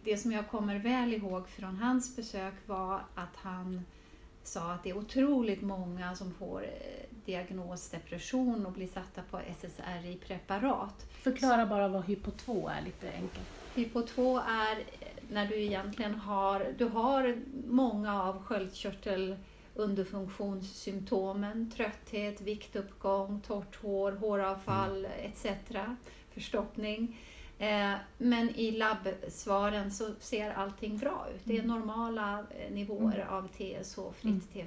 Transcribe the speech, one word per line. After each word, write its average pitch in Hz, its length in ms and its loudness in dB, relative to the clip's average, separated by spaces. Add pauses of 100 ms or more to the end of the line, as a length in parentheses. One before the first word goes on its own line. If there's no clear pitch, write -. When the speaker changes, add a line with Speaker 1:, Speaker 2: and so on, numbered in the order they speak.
Speaker 1:
det 214 120 2
som 226 160 0
jag 214 160 -2
kommer 208 300 0
väl 240 360 4
ihåg 185 340 -2
från 190 280 -8
hans 240 400 2
besök 196 380 -4 (120)
var 190 340 -2 (140)
att 175 220 -6
han 185 480 -6 (580)
sa 170 300 -4
att 180 120 -6
det 190 60 -4
är 185 80 -4
otroligt 240 640 4
många 180 540 -2
som 185 180 -6
får, - 280 -6
eh, - 420 -8 (200)
diagnos 180 640 -6
depression 214 760 0
och 185 60 -4
blir 185 160 -6
satta 180 420 -8
på 185 80 -4
S 175 240 -6
S 170 100 -8 (140)
R 175 200 -6
I-preparat. 196 1000 0 (160)
Speaker 2:
Förklara 247 440 6
bara 202 220 6
vad 185 160 0
hypo 196 260 0
två 185 380 -2
är 156 160 -2
lite 180 280 -8
enkelt. 180 340 -6 (280)
Speaker 1:
Hypo 233 280 2
två 254 360 4
är 220 400 2 (540)
när 208 140 4
du 214 160 2
egentligen 208 520 0
har, 196 520 2 (120)
du 240 60 4
har 240 520 4 (320)
många 208 540 4
av 190 220 0
sköldkörtel 190 920 -2 (1080)
underfunktionssymptomen, 196 1300 0
trötthet, 208 640 -2
viktuppgång, 202 1080 -2
torrt 202 360 -4
hår, 196 300 2
håravfall, 196 920 2
Speaker 3:
Mm. - 60 -6 (200)
Speaker 1:
et - 80 -10
cetera, 214 580 -2 (380)
förstoppning. 220 840 -2 (380)
Eh, 202 340 4 (260)
men 233 320 6
i 226 200 2
labbsvaren 202 1200 2
så 214 200 -2 (100)
ser 208 300 -2
allting 202 480 -4
bra - 360 0
ut. 190 100 -10
Det 226 140 2
är - 40 2
Speaker 2:
Mm. 233 180 2
Speaker 1:
normala, 214 580 0 (120)
eh, - 240 -8
nivåer 202 400 2
Speaker 2:
Mm. 196 140 -2
Speaker 1:
av 190 200 -2 (100)
T 190 220 -6
S - 160 -10
H, 190 240 -8
fritt - 120 -6
Speaker 2:
Mm. 190 80 4 (120)
Speaker 1:
T 180 140 -6